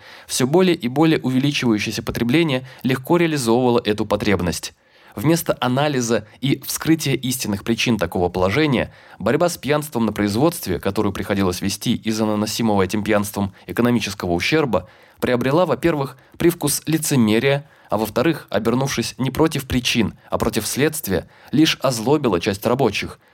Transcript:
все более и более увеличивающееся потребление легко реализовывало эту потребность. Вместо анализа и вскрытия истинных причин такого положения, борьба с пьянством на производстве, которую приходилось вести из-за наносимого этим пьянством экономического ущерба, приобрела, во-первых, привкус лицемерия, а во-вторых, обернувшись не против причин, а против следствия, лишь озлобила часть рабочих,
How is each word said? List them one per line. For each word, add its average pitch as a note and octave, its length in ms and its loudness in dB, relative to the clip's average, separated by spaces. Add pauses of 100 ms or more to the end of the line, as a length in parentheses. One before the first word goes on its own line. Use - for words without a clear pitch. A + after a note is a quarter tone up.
(260)
все - 220 0
более F3 280 4
и A#2 120 -4
более D3+ 320 2
увеличивающееся B2+ 840 0
потребление C3 640 0 (160)
легко E3 360 0
реализовывало B2+ 680 2
эту G#2 240 -2
потребность. G2 680 -2 (420)
Вместо D#3 440 0
анализа B2 680 0 (160)
и C3 240 0
вскрытия D#3 480 0
истинных A#2+ 500 -4
причин A#2 360 0
такого F2 300 0
положения, G2 600 0 (280)
борьба D3 300 2
с F3 80 -8
пьянством C#3+ 500 -2
на G#2 60 -2
производстве, G#2+ 680 0
которую G2 340 -2
приходилось G2 480 -2
вести G2+ 320 -4
из-за A2 320 -2
наносимого G#2+ 560 0
этим G2 220 -2
пьянством G2+ 500 -2 (140)
экономического G#2 640 -2
ущерба, G#2 580 0 (300)
приобрела, B2+ 480 2
во-первых, C#3+ 500 -2 (220)
привкус D#3+ 480 2
лицемерия, C#3 840 2 (200)
а G2+ 80 0
во-вторых, A#2 520 -2
обернувшись A#2 680 -2
не C3 100 -2
против C#3+ 380 -2
причин, A#2+ 480 2 (160)
а F#2 80 0
против A2 260 -2
следствия, C3+ 640 -2 (220)
лишь D#3 280 4
озлобила B2 640 0
часть G2+ 240 -2
рабочих, A#2+ 540 -2 (140)